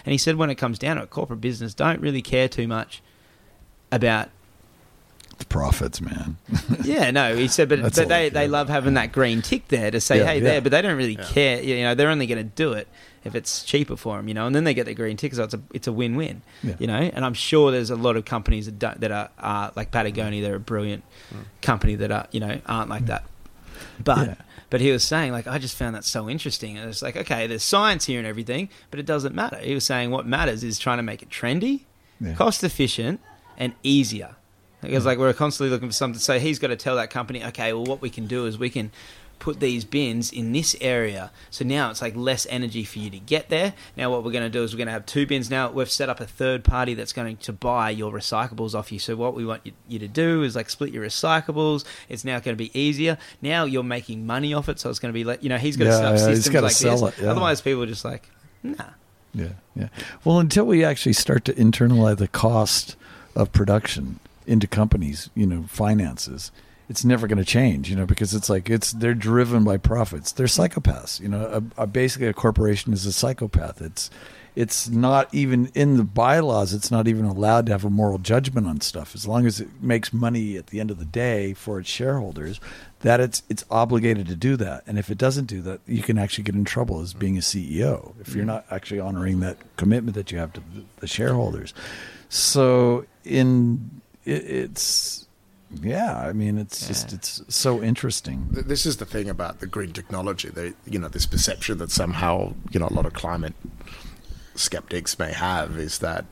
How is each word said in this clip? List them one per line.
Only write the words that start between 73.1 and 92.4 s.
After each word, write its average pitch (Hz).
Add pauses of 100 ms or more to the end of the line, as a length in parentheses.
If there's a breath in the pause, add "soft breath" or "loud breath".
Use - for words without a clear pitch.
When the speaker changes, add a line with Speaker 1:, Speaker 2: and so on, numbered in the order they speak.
Speaker 2:
psychopath. 104
It's, - (460 loud breath)
it's -
not 127
even 127
in 143
the 113
bylaws. 113
It's 104
not 113
even 110
allowed 107
to 110
have 98
a 104
moral 101
judgment 120
on 76
stuff. -
As 98
long 120
as 104
it 98 (120)
makes 120
money 117
at 85
the 104
end 110
of 95
the 82
day 104
for 101
its 90
shareholders, 101 (440 loud breath)
that 120
it's, 139
it's 107
obligated 113
to 90
do 127
that. 90
And 104
if 104
it 98
doesn't 135
do 98
that, 92
you 110
can 110
actually 101
get 101
in 101
trouble 95
as 87
being 95
a 87
C 85
E 107
O -
if -
you're 104
Speaker 1:
Mm. 107
Speaker 2:
not 110
actually 95
honoring 92
that 92 (180)
commitment 110
that 98
you 87
have 82
to - (140)
the, 104 (160)
the -
shareholders. 117 (560 loud breath)
So 123 (180)